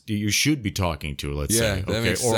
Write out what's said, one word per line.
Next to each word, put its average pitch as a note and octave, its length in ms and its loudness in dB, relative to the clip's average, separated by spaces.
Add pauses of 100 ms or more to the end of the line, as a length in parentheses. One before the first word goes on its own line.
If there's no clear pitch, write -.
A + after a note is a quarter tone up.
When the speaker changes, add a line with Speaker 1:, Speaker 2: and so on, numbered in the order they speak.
Speaker 1:
you G#2+ 240 -2
should C#3 320 2
be G#2 80 -2
talking D#2 460 -2
to, C#2+ 180 -6
let's D2 220 0
Speaker 2:
Yeah, A2 220 2
Speaker 1:
say. F#2+ 40 -4
Speaker 2:
that F#2 80 -6
Speaker 1:
Okay? A2+ 200 0
Speaker 2:
makes F#2+ 140 0
Speaker 1:
Or, A2+ 140 4